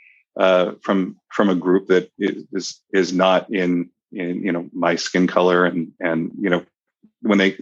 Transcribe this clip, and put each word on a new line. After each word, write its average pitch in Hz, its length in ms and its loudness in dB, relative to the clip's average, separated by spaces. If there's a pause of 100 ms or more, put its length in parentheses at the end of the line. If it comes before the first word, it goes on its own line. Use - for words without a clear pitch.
(380)
a, - 40 -2
uh, 92 400 4
from, 98 360 -2 (120)
from 104 200 2
a 90 60 2
group 90 320 0
that - 320 2
is, - 320 -4
is, - 300 -10 (120)
is 92 200 0
not 92 380 2
in, 90 380 -2 (220)
in, 92 320 -6
you 95 80 -2
know, 85 200 -6
my 85 240 -2
skin 92 320 0
color 90 380 2
and, 85 340 -4
and, 82 400 -4
you 95 100 -2
know, 87 140 0 (580)
when 104 160 0
they, 95 140 4 (100)